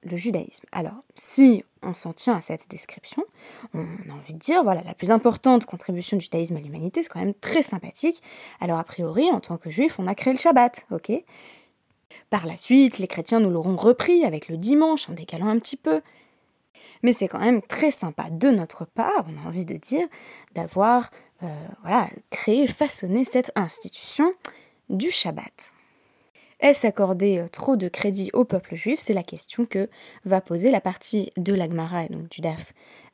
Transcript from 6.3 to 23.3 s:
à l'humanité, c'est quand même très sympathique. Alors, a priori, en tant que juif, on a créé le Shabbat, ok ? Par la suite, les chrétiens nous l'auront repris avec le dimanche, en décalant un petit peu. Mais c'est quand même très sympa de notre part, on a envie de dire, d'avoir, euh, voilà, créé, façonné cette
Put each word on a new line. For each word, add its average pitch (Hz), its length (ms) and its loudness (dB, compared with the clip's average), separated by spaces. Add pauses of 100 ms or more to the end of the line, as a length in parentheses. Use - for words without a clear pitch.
à 147 40 -10
l'humanité, 160 440 -6
c'est - 40 -12
quand 180 120 -10
même 196 140 -2
très - 280 0
sympathique. - 580 -4 (380)
Alors, 170 220 -2
a 165 40 -6
priori, 180 460 0
en 202 80 2
tant 170 200 -8
que 160 120 -14
juif, 233 300 0
on 185 80 -2
a 202 80 -4
créé 262 160 0
le 262 80 -2
Shabbat, 254 500 4
ok ? 190 220 -6 (1160)
Par 180 160 -2
la 165 100 -10
suite, 262 420 6
les 185 80 -4
chrétiens 226 320 -2
nous 202 120 4
l'auront 175 260 0
repris 254 480 4
avec 156 240 -4
le 165 80 -8
dimanche, 294 520 2
en 160 40 -12
décalant 170 360 -6
un 226 120 2
petit - 160 -6
peu. 311 240 0 (1040)
Mais 240 80 6
c'est 196 160 0
quand - 100 -10
même 226 240 2
très - 300 0
sympa 165 360 -2
de 175 220 2
notre 175 340 0
part, 311 440 -2
on 151 160 -12
a - 20 -10
envie 170 200 -6
de 160 100 -8
dire, 311 320 -2 (460)
d'avoir, 214 580 0 (320)
euh, 156 220 -12 (160)
voilà, 196 260 0 (220)
créé, 254 360 2
façonné 240 580 0
cette 254 300 0